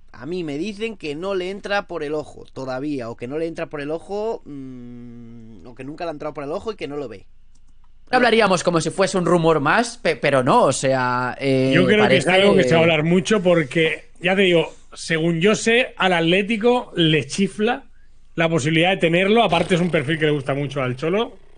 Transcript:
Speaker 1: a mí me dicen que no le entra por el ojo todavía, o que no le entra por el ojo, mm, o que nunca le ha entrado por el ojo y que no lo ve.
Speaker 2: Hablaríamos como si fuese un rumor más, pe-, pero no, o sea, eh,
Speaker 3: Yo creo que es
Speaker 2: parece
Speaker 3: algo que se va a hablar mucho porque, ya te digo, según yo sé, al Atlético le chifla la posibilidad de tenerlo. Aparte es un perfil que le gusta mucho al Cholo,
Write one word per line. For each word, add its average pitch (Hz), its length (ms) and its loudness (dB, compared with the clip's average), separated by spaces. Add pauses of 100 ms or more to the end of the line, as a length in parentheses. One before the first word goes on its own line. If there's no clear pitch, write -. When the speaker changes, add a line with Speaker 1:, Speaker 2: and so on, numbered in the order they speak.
(120)
Speaker 1:
a - 140 -16
mí 175 180 -6
me 143 140 -6
dicen 208 400 -8
que 147 180 -8
no 190 200 -6
le 180 160 -4
entra 202 360 -6
por 165 160 -8
el 143 120 -6
ojo 143 360 -10
todavía, 131 580 -8
o 117 60 -12
que 120 140 -12
no 143 80 -8
le 165 100 -4
entra 165 200 -8
por 151 120 -10
el 143 120 -8
ojo, 208 540 -6
mm, 120 1200 -18
o 123 80 -20
que 127 80 -14
nunca 156 220 -12
le 170 40 -6
ha 160 40 -8
entrado 151 200 -10
por 143 100 -10
el 139 80 -8
ojo 196 220 -8
y - 20 -10
que 160 120 -10
no 143 100 -10
lo 143 100 -8
ve. 104 180 -16 (840)
Speaker 2:
Hablaríamos 220 540 4
como 170 180 2
si 160 80 -2
fuese 190 280 0
un 175 80 0
rumor 165 360 4
más, 190 360 2
pe-, 160 200 -2
pero 135 260 2
no, 202 220 6
o 139 80 4
sea, 127 680 0
eh, 131 340 2
Speaker 3:
Yo 175 120 6
creo 208 240 4
que 202 80 6
es 175 80 0
Speaker 2:
parece 185 180 4
Speaker 3:
algo 190 140 6
que 180 80 4
se 127 80 4
va 165 60 6
a 165 40 4
hablar 160 200 2
mucho 185 380 2
porque, 160 680 0 (100)
ya 180 160 0
te 202 60 2
digo, 175 320 4 (200)
según 165 460 -2
yo 202 160 4
sé, 240 400 0
al 185 160 0
Atlético 202 840 0
le 156 300 2
chifla 214 600 -2 (500)
la 165 140 0
posibilidad 160 420 2
de 190 60 0
tenerlo. 190 460 2
Aparte 175 320 0
es 165 60 2
un 180 80 0
perfil 156 300 -2
que 156 60 0
le 151 60 2
gusta 143 220 -2
mucho 143 280 -4
al 127 160 -4
Cholo, 190 400 -4 (200)